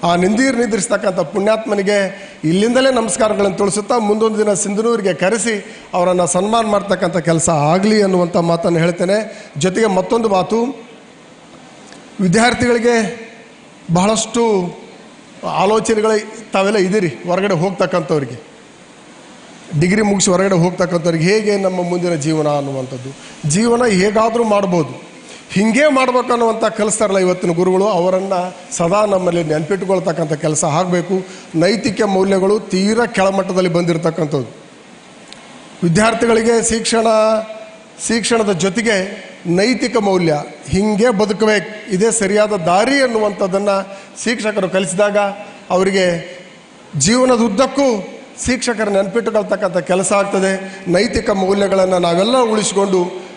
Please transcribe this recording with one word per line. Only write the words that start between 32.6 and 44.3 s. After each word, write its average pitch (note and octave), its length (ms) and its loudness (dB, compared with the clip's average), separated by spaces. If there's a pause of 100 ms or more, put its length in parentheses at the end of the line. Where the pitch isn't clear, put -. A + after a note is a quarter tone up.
ತೀರಾ G#3+ 460 0
ಕೆಳಮಟ್ಟದಲ್ಲಿ F#3+ 600 0
ಬಂದಿರತಕ್ಕಂಥದ್ದು. D#3+ 880 -2 (1300)
ವಿದ್ಯಾರ್ಥಿಗಳಿಗೆ A3+ 840 2
ಶಿಕ್ಷಣ, A3 380 0 (1040)
ಶಿಕ್ಷಣದ A3 440 0
ಜೊತೆಗೆ G3 760 -2 (180)
ನೈತಿಕ G#3 500 0
ಮೌಲ್ಯ, F#3 480 2 (240)
ಹಿಂಗೆ G#3 420 2
ಬದುಕಬೇಕು, G#3 840 0
ಇದೇ G#3+ 160 2
ಸರಿಯಾದ G#3 420 0
ದಾರಿ G#3 500 2
ಅನ್ನುವಂಥದ್ದನ್ನು G3+ 960 -2 (260)
ಶಿಕ್ಷಕರು G#3+ 440 -2